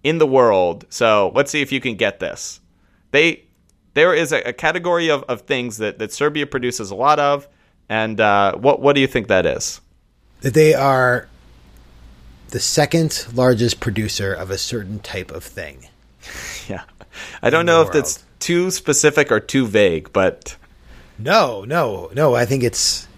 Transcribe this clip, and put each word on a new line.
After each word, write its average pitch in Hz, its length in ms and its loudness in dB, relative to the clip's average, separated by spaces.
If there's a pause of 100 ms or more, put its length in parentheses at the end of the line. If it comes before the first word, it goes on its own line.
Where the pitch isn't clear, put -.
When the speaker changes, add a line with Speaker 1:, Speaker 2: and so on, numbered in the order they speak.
Speaker 1:
in 156 140 0
the 156 100 4
world. 104 600 4
So 104 460 2
let's 139 160 0
see 151 100 -2
if 139 100 -6
you 135 80 -2
can 117 160 -6
get 101 240 -2
this. - 400 -10 (520)
They, 160 320 2 (500)
there 170 220 4
is 151 160 0
a, 139 180 0
a 120 40 -8
category 170 560 -2
of, 139 200 0
of 120 120 -4
things 123 360 -6
that, 107 220 -6
that 107 120 -8
Serbia 147 360 -2
produces 123 440 -6
a 98 40 -8
lot 143 240 2
of. 143 280 -2 (420)
And, 110 300 -4
uh, 101 360 4
what, 127 260 0
what 143 120 4
do 139 80 2
you 131 60 2
think 113 200 -4
that 92 180 2
is? - 340 -4 (640)
Speaker 2:
That 131 120 -4
they 156 200 6
are 131 540 2 (1200)
the - 100 -8
second 156 760 0
largest 120 460 2
producer 107 540 -4
of 87 180 -10
a 98 60 -4
certain 104 420 -8
type 95 320 -10
of 78 120 -12
thing. 71 440 -16 (340)
Speaker 1:
<laughs> - 60 -20 (400)
Yeah. 90 140 -12 (640)
I 120 80 4
don't 160 100 2
Speaker 2:
In 170 60 -2
the 170 60 4
Speaker 1:
know 165 100 8
if 95 100 0
that's - 240 0
Speaker 2:
world. - 80 -20 (140)
Speaker 1:
too 175 320 0
specific 151 600 0
or 110 80 2
too 131 280 0
vague, 98 440 2
but - 460 -2 (640)
Speaker 2:
No, 127 440 0
no, 113 520 -4
no. 143 180 2
I 120 120 2
think 127 180 -2
it's - 440 -4 (100)